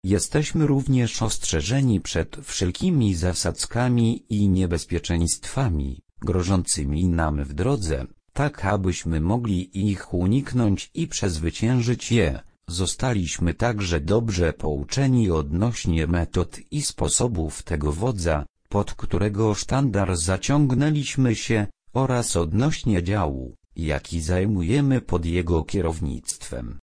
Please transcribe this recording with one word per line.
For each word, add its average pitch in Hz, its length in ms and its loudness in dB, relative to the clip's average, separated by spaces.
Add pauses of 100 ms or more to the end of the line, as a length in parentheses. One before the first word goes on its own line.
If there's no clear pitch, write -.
Jesteśmy 147 640 2
również 135 540 2
ostrzeżeni 110 800 0
przed - 420 -4
wszelkimi 104 720 0
zasadzkami 113 1120 0
i 101 200 2
niebezpieczeństwami, 85 1500 0 (200)
grożącymi 87 840 0
nam 78 380 0
w 69 100 -8
drodze, 80 520 -2 (280)
tak 147 320 -2
abyśmy 92 560 0
mogli 101 680 0
ich - 240 -4
uniknąć 110 800 0
i 165 140 -2
przezwyciężyć 110 1040 -2
je. 87 280 2 (300)
Zostaliśmy 87 840 -2
także 101 460 0
dobrze 90 540 2
pouczeni 98 760 0
odnośnie 80 760 0
metod 85 520 -2 (120)
i 147 100 -2
sposobów 95 840 -2
tego 73 280 -2
wodza, 85 540 -2 (240)
pod 101 240 0
którego 107 600 0
sztandar 101 640 0
zaciągnęliśmy 131 1160 2
się, 107 320 0 (260)
oraz 123 420 0
odnośnie 95 680 2
działu, 73 520 -2 (200)
jaki 80 460 -4
zajmujemy 101 800 2
pod 85 240 -2
jego 85 380 0
kierownictwem. 78 1200 -4